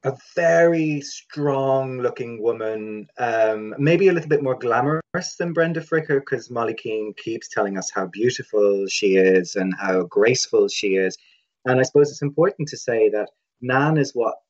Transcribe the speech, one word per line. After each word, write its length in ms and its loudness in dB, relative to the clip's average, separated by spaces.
A 120 -2
very 640 4
strong-looking 1400 -4
woman, 680 -4
um, 600 0
maybe 280 4
a 60 6
little 160 -4
bit 160 2
more 120 -2
glamorous 840 -2
than 120 -4
Brenda 280 0
Fricker, 440 -2
'cause 240 -6
Molly 260 -4
Keane 400 -6
keeps 340 -10
telling 280 -2
us 140 -8
how 160 -4
beautiful 800 0
she 300 0
is 400 4
and 200 -2
how 280 0
graceful 640 2
she 260 -2
is. 240 0
And 160 2
I 20 4
suppose 300 4
it's 100 -10
important 460 -2
to 80 -12
say 320 2
that 220 -2
Nan 360 2
is 180 0
what 220 -2